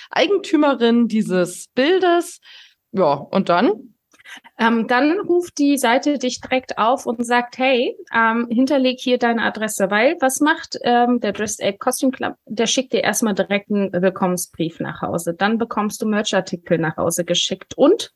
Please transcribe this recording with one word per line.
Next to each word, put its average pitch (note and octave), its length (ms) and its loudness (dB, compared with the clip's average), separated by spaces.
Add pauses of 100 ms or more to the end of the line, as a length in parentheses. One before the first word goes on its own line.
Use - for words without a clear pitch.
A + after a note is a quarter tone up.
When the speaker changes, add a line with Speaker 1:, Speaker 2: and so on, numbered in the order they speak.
(100)
Speaker 1:
Eigentümerin C4+ 960 2
dieses F3+ 720 -2
Bildes. E4+ 640 2 (500)
Ja, E3 220 2
und D3 360 -2
dann? A#3 420 0 (680)
Speaker 2:
Ähm, A3+ 280 2
dann D4 340 2
ruft F4 380 -2
die C#4+ 180 2
Seite B3+ 400 0
dich B3 240 -6
direkt - 380 -4
auf B3 260 0
und A#3+ 220 -4
sagt, A#3+ 320 -2
„Hey, C4 400 0 (180)
ähm, A3+ 320 2
hinterleg B3+ 500 2
hier B3 200 0
deine A#3 240 0
Adresse“, G#3+ 480 -2
weil A#3+ 300 2
was C4 200 0
macht, D#4 440 0
ähm, A#3+ 360 2
der G#3 120 -2
Dressed G#3 300 -6
Ape G3+ 140 -2
Costume B3+ 360 0
Club? - 240 -6 (100)
Der A3+ 200 -2
schickt - 280 -2
dir G3+ 100 0
erstmal G#3 300 0
direkt G3 360 -2
einen G3 220 0
Willkommensbrief F3+ 880 -2
nach - 220 -8
Hause. E3+ 320 -4
Dann G#3+ 240 0
bekommst G#3+ 420 -4
du A3 80 -2
Merchartikel F#3+ 680 -2
nach D#3+ 180 -2
Hause E3+ 300 -2
geschickt - 500 -4
und - 400 2